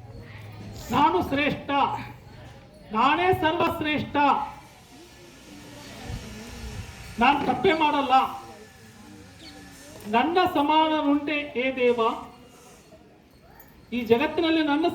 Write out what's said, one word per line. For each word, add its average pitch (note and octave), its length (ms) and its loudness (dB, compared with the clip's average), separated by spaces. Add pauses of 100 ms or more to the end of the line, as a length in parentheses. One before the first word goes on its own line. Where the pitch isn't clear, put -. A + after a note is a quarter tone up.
(920)
ನಾನು C#4+ 360 4
ಶ್ರೇಷ್ಠ, C#4 420 -2 (1200)
ನಾನೇ D4+ 400 4
ಸರ್ವಶ್ರೇಷ್ಠ, D#4 840 0 (3000)
ನಾನ್ C4+ 280 2
ತಪ್ಪೇ - 260 2
ಮಾಡಲ್ಲ, D4 400 0 (2000)
ನನ್ನ D#4+ 180 2 (160)
ಸಮಾನರುಂಟೆ D4 1080 2
ಏ C4 160 0
ದೇವ, A#3+ 240 4 (1900)
ಈ B3 80 -2
ಜಗತ್ತಿನಲ್ಲಿ D#4 600 2
ನನ್ನ D4 320 2